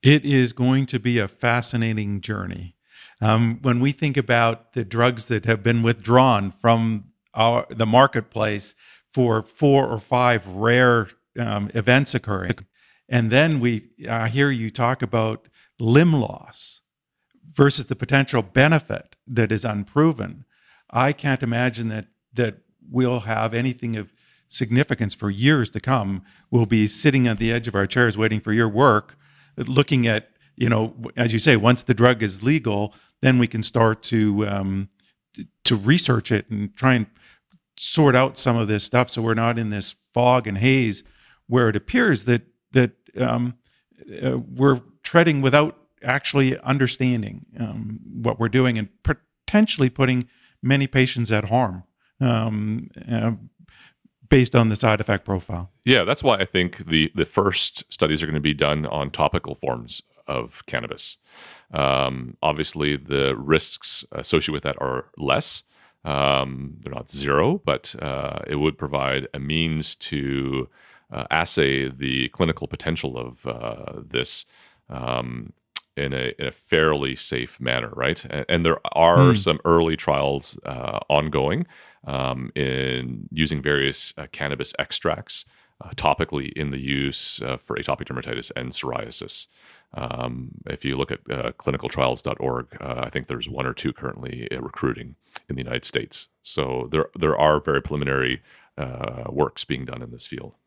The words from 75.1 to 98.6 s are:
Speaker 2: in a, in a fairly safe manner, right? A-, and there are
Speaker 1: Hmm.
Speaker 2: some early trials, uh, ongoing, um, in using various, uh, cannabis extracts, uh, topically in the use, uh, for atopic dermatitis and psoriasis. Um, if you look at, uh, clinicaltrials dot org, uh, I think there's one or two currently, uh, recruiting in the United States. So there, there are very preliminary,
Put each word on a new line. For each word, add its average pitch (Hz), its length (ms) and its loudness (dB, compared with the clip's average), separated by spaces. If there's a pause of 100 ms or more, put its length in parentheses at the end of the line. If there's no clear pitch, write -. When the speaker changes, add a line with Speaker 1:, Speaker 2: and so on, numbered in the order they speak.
Speaker 2:
in 71 160 -4
a, 64 260 -4
in 71 80 -6
a 64 60 -6
fairly 73 640 0
safe - 420 -8
manner, 60 360 -4
right? 67 320 -4
A-, - 240 -8
and 85 140 2
there 82 160 2 (120)
are 87 380 8
Speaker 1:
Hmm. 113 60 4
Speaker 2:
some 92 280 0
early 82 320 4
trials, 69 680 -2
uh, 62 440 -8
ongoing, 73 580 0 (400)
um, 65 480 -6
in 64 800 -4
using 78 300 -2
various, 69 560 -2
uh, 73 120 -12
cannabis 71 480 -6
extracts, - 640 -4 (360)
uh, - 160 -16
topically 73 560 -2
in 73 180 -6
the 67 80 -8
use, 69 640 -4
uh, 64 140 -6
for - 200 -10
atopic - 300 -6
dermatitis 62 480 -8
and 64 160 -8
psoriasis. 58 760 -8 (480)
Um, 62 560 -8 (160)
if - 180 -12
you 67 120 -2
look 69 140 -4
at, - 100 -8 (100)
uh, 60 220 -6
clinicaltrials - 720 -4
dot - 180 -6
org, 62 260 -4 (140)
uh, 62 240 -8
I 60 60 -10
think 65 180 -8
there's 62 200 -8
one 67 160 -6
or 64 80 -4
two 65 200 -6
currently, 62 580 -12
uh, 64 100 -8
recruiting 62 540 -6 (340)
in 67 80 -8
the 64 60 -8
United 60 220 -6
States. - 440 -8 (140)
So 64 480 -6
there, 78 160 0 (120)
there 78 200 0
are 76 220 4
very 69 200 -2
preliminary, 67 640 -4 (340)